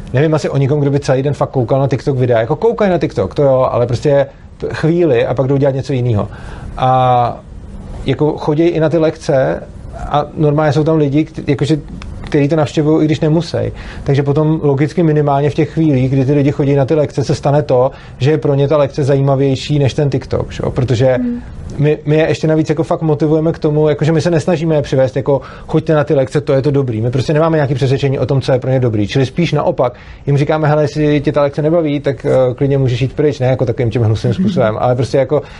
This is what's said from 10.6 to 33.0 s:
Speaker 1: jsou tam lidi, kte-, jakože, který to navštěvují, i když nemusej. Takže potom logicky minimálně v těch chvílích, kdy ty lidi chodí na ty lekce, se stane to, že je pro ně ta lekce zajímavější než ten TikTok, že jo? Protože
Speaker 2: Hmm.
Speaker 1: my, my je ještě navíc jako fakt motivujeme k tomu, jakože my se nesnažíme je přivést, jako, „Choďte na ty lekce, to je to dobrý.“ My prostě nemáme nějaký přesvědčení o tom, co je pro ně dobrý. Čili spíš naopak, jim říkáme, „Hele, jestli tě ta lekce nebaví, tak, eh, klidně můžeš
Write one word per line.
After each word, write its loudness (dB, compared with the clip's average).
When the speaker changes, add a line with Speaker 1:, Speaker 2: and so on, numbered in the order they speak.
Speaker 1:
jsou 2
tam 2
lidi, 2
kte-, -14
jakože, 0
který 0
to 2
navštěvují, 2
i 2
když 0
nemusej. 0
Takže 2
potom 2
logicky 0
minimálně 2
v -4
těch 0
chvílích, 2
kdy 2
ty 0
lidi 2
chodí 0
na 2
ty 0
lekce, 0
se 0
stane 0
to, 2
že 2
je 2
pro 0
ně 2
ta 2
lekce 0
zajímavější 0
než 2
ten 0
TikTok, -4
že -8
jo? -2
Protože 2
Speaker 2:
Hmm. -4
Speaker 1:
my, 2
my 2
je 2
ještě 0
navíc 2
jako 0
fakt -2
motivujeme 0
k -8
tomu, 2
jakože 0
my 2
se 0
nesnažíme 0
je 2
přivést, 0
jako, 0
„Choďte 0
na 4
ty 0
lekce, 0
to 0
je 2
to 0
dobrý.“ 0
My 0
prostě 0
nemáme 2
nějaký 0
přesvědčení 0
o 0
tom, 0
co -2
je 2
pro -2
ně 2
dobrý. 0
Čili 0
spíš -2
naopak, 0
jim 2
říkáme, 0
„Hele, 2
jestli 0
tě 0
ta 0
lekce -2
nebaví, 0
tak, -4
eh, 2
klidně 0
můžeš 0